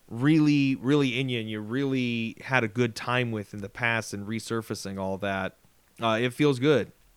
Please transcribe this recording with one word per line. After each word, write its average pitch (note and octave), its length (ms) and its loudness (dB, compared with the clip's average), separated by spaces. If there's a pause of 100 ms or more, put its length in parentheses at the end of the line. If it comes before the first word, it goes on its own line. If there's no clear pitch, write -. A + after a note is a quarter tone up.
really, C#3+ 640 4
really C3 460 2
in C3+ 80 -2
you B2 120 -2
and A2 80 -6
you G#2+ 120 -6
really A#2+ 840 -2
had B2+ 220 0
a A2 40 2
good A2+ 280 0
time B2 340 -2
with G#2+ 240 -6
in G#2 60 -10
the G2 80 -8
past A#2 440 -2
and G2+ 140 -8
resurfacing G#2+ 720 -6
all F#2+ 180 -4
that. F#2+ 380 -4 (460)
Uh, A2+ 180 2
it B2 140 0
feels C#3+ 240 2
good. B2+ 340 2 (240)